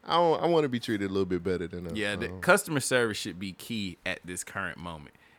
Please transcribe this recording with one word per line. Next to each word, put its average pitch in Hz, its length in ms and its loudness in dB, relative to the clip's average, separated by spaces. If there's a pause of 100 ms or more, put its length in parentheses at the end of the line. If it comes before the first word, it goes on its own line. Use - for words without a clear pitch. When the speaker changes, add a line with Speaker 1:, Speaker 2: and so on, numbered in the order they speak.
Speaker 1:
I 156 80 -2
don't, 165 280 6
I 151 60 0
wanna 160 220 4
be 120 100 0
treated 101 300 0
a 95 40 -2
little 98 120 4
bit 90 180 0
better 87 240 -2
than 87 200 -8
us. 82 60 -6
Speaker 2:
Yeah, 104 220 -2
the - 160 -4
Speaker 1:
Um, 92 100 -12
Speaker 2:
customer 180 380 4
service 120 380 2
should 90 220 -8
be 95 140 -6
key 101 520 -6
at 90 180 -4
this 90 200 -8
current 95 340 -8
moment. 80 380 -12 (240)